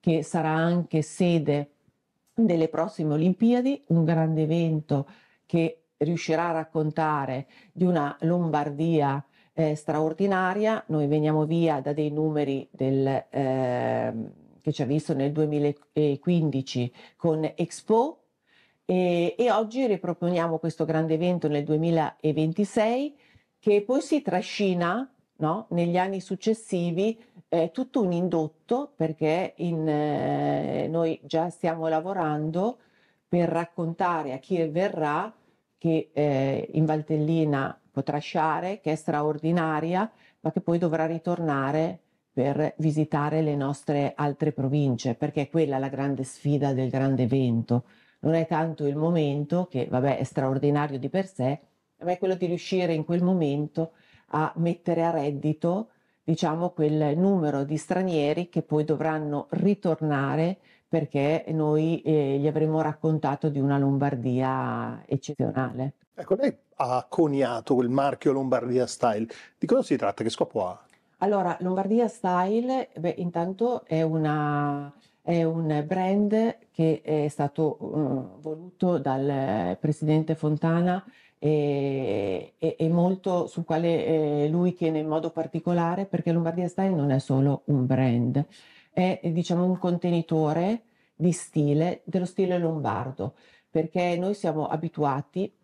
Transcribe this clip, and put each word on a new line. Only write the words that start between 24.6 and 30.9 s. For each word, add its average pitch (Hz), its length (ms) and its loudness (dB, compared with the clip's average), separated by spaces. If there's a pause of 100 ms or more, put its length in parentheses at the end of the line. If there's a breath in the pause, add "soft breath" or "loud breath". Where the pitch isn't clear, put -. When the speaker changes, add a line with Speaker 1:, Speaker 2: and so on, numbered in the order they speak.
Speaker 1:
no? 170 340 -2
Negli 170 260 0
anni 190 240 0
successivi, 190 1000 -2 (300 loud breath)
eh, 165 240 2
tutto 254 300 -2
un 180 100 2
indotto, 175 840 -2
perché 160 640 -2
in, 165 300 -2
eh, 143 1000 0
noi 165 340 -2